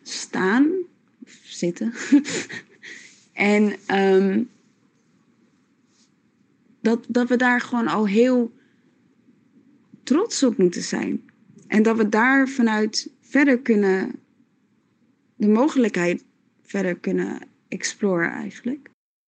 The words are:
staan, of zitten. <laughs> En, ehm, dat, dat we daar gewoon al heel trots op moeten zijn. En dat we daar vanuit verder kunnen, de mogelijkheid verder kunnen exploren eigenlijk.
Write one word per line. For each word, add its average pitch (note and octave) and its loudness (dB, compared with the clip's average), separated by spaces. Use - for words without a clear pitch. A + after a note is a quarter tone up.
staan, A#3 0
of - -20
zitten. F#3 -6
<laughs> C#4+ 4
En, G#3 2
ehm, G3 2
dat, A#3 0
dat A#3+ 0
we B3 2
daar B3 2
gewoon A#3 -4
al F#3+ 0
heel A#3 2
trots F4+ 0
op B3 2
moeten F3+ 0
zijn. - -6
En G#3+ 2
dat A3 2
we A3 0
daar C4 2
vanuit A3 -2
verder C#4 2
kunnen, G3+ 0
de G#3 0
mogelijkheid G#3+ 2
verder F#3 -4
kunnen F#3 -4
exploren F#3 -4
eigenlijk. A#3+ -10